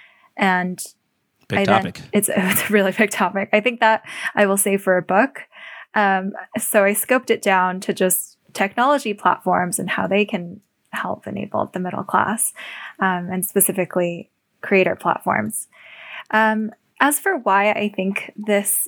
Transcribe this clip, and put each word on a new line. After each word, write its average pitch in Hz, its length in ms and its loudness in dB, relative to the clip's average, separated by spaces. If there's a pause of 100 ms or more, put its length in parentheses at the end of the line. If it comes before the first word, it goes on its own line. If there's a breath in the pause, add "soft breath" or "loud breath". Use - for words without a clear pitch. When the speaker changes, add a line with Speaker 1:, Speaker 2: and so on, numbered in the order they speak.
(360 loud breath)
Speaker 1:
And 180 480 0 (640)
Speaker 2:
Big 101 120 0
Speaker 1:
I - 60 2
then - 180 4
Speaker 2:
topic. - 180 -10 (100)
Speaker 1:
it's, 208 200 0
<laughs> - 40 -2
it's 196 340 0
a 202 40 0
really 190 180 4
big 208 180 2
topic. 196 440 -2
I 214 80 4
think 233 180 -2
that 220 240 4 (320 loud breath)
I 208 100 6
will 196 120 2
save 196 240 0
for 185 160 4
a 180 40 0
book. 202 420 0 (500 loud breath)
Um, 196 400 0 (260)
so 214 240 2
I 202 80 4
scoped 247 380 0
it 220 120 2
down 185 400 2
to 196 120 -2
just - 440 0 (160)
technology 240 600 0
platforms 180 680 0
and 185 100 -6
how - 180 -2
they 202 180 2
can 180 360 -8 (320)
help - 340 -8
enable 202 380 -4
the - 140 -8
middle 185 240 -6
class, - 500 -2 (460 loud breath)
um, 180 320 -2
and 185 140 -4
specifically 180 840 -2 (320)
creator 185 340 2
platforms. - 720 -2 (640 loud breath)
Um, 220 400 2 (280)
as 285 200 2
for 381 180 -2
why 202 340 2
I 208 180 0
think 196 460 -4
this 208 520 -2